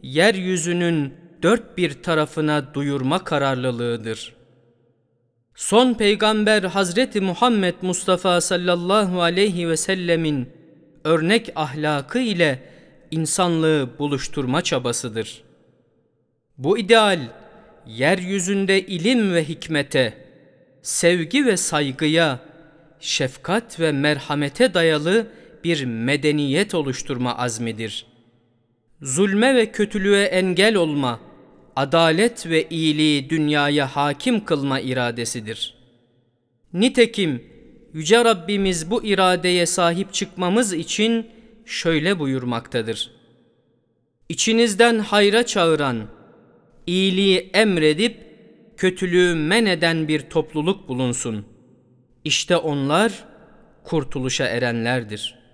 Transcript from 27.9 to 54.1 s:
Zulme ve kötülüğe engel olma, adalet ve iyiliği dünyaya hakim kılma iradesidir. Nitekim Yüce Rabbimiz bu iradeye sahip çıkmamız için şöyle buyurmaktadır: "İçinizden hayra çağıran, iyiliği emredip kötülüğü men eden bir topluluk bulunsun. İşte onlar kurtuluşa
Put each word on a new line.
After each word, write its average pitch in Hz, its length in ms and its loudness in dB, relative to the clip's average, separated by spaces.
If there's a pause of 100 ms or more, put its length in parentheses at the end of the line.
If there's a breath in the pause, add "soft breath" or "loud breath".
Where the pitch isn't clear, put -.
Zulme 196 520 2
ve 220 180 2
kötülüğe 202 520 2
engel 185 500 2
olma, 143 460 0 (560)
adalet 165 720 2
ve 160 220 2
iyiliği 151 600 2
dünyaya 147 680 0
hakim 147 480 0
kılma 139 360 -2
iradesidir. 120 960 -6 (960)
Nitekim 202 720 2 (480)
Yüce 170 320 2
Rabbimiz 185 640 0
bu 233 140 -2
iradeye 180 600 2
sahip 175 480 0
çıkmamız 202 580 -2
için 220 540 -2 (400 loud breath)
şöyle 165 520 -2
buyurmaktadır: 123 920 -4 (1160)
"İçinizden 226 680 2
hayra 208 480 2
çağıran, 151 520 0 (880)
iyiliği 190 680 2
emredip 185 600 2 (600)
kötülüğü 180 580 2
men 175 320 2
eden 165 420 0
bir 156 120 0
topluluk 156 680 -4
bulunsun. 120 580 -4 (800)
İşte 160 320 0
onlar 156 680 0 (600)
kurtuluşa 135 640 -4